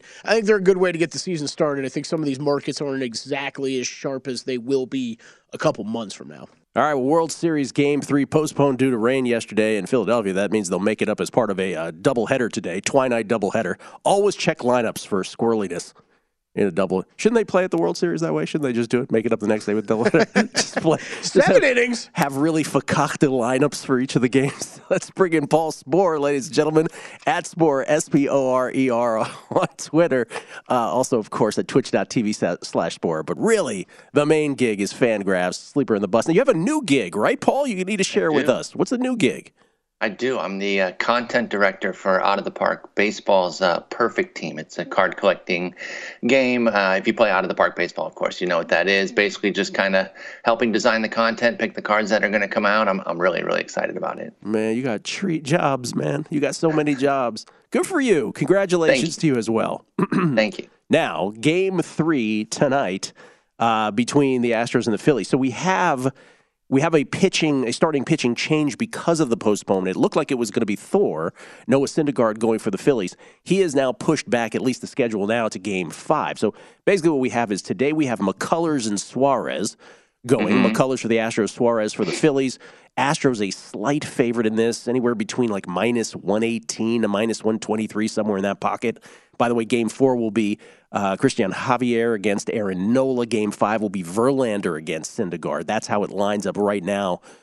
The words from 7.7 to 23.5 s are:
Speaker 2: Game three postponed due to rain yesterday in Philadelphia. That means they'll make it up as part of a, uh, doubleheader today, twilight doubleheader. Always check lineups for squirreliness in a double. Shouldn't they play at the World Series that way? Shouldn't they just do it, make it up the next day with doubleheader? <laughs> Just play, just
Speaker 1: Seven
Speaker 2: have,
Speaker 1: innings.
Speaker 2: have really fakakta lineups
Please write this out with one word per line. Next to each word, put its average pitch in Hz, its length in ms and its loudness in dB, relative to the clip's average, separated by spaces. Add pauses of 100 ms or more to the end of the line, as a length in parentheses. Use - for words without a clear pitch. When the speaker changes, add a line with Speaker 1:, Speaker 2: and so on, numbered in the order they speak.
Speaker 2:
Game 143 260 2
three 139 260 2
postponed 143 520 2
due 135 120 4
to 120 80 0
rain 127 280 2
yesterday 110 500 0
in 95 100 -2
Philadelphia. 107 460 2
That 95 220 0
means 104 160 0
they'll 92 100 0
make 104 220 0
it 101 80 -2
up 101 100 -2
as 87 100 -4
part 113 200 2
of 95 100 -4
a, 92 160 -2
uh, 82 160 -6
doubleheader 117 580 0
today, 98 300 -6
twilight 120 480 0
doubleheader. 98 480 -2 (300)
Always 202 320 2
check - 220 -2
lineups 120 460 0
for 95 180 -2
squirreliness 104 680 -2 (640)
in 101 140 2
a 90 40 0
double. 92 340 0 (100)
Shouldn't 226 220 2
they 214 80 2
play 185 180 2
at 185 80 -2
the 170 60 0
World 175 180 0
Series 165 240 -2
that 160 140 -2
way? 156 120 -2
Shouldn't 156 180 -4
they 127 100 0
just 117 160 0
do 123 120 2
it, 135 80 -6
make 113 160 2
it 113 60 2
up 110 80 0
the 104 80 -2
next 107 200 0
day 104 60 0
with 107 140 -2
doubleheader? 151 680 2
<laughs> - 0 -
Just - 280 -4
play, 311 160 2 (240)
just - 100 -6
Speaker 1:
Seven 381 320 6
Speaker 2:
have, - 0 -
Speaker 1:
innings. 240 480 0
Speaker 2:
have 139 240 -2
really 156 300 2
fakakta 147 640 2
lineups 131 560 0